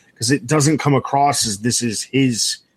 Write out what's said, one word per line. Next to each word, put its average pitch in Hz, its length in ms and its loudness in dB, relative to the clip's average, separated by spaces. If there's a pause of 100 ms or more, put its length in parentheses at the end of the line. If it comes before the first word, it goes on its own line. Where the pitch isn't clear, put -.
(160)
'cause 117 160 -4
it 139 160 0
doesn't 151 300 2
come 143 160 2
across 139 520 0
as 101 140 -6
this 117 220 -2
is 113 220 -4
his, 127 540 0 (200)